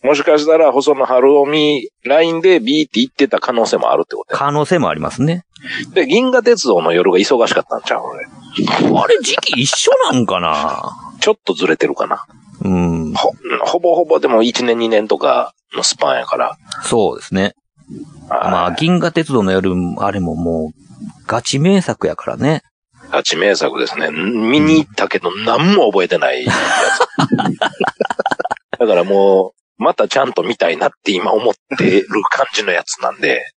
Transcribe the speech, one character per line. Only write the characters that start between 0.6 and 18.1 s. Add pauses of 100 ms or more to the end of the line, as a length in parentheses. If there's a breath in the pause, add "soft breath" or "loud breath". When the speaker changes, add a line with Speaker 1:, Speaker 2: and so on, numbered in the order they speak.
Speaker 1:
細
野
晴
臣 (160)
ラ
イ
ン
で
ビ
ー
っ
て
言
っ
て
た
可
能
性
も
あ
る
っ
て
こ
と
や。
Speaker 2:
可
能
性
も
あ
り
ま
す
ね。 (500 loud breath)
Speaker 1:
で、
銀
河
鉄
道
の
夜
が
忙
し
か
っ
た
ん
ち
ゃ
う？
俺。 (760)
Speaker 2:
あ
れ、
時
期
一
緒 (200)
な
ん
か
な？ (280)
Speaker 1:
ち
ょ
っ
と
ず
れ
て
る
か
な。 (360)
Speaker 2:
う
ん。
Speaker 1:
ほ-、 (320)
ほ
ぼ
ほ
ぼ
で
も
一
年、
二
年
と
か (200)
の
ス
パ
ン
や
か
ら。 (240)
Speaker 2:
そ
う
で
す
ね。 (760)